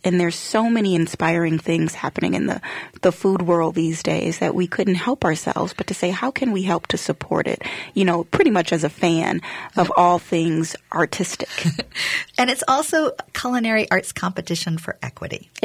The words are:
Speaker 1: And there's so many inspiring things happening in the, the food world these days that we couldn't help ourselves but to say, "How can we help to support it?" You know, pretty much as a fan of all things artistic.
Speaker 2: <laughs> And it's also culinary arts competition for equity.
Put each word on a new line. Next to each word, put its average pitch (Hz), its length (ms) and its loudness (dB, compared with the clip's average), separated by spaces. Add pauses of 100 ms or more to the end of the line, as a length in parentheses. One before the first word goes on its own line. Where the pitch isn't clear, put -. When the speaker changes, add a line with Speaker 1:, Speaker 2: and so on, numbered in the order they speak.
Speaker 1:
And 180 160 4
there's 170 160 2
so 226 360 0
many 214 240 2
inspiring 165 640 2
things 160 360 0
happening - 380 -2
in - 140 0
the, - 140 -2 (420)
the 180 100 4
food 190 300 0
world 170 320 2
these 165 280 -2
days - 360 -2
that 180 160 0
we 180 120 2
couldn't 185 280 0
help 240 300 -2
ourselves 165 520 -2
but - 120 -6
to 196 60 -4
say, 180 160 -2
"How 233 200 -2
can 254 220 -2
we 190 100 0
help 180 260 0
to - 80 -2
support - 500 -2
it?" - 160 -4 (300)
You 190 120 2
know, 170 200 2
pretty 330 260 4
much 175 220 2
as 160 100 0
a 170 60 0
fan 165 540 0 (340)
of 175 200 2
all 175 220 6
things 160 560 0 (180)
artistic. - 560 -2 (180)
Speaker 2:
<laughs> - 200 -2 (520)
And 247 120 2
it's 269 180 -2
also 311 440 2 (200)
culinary 226 580 0
arts - 220 0
competition 170 640 -4
for - 260 -8
equity. - 460 -10 (160)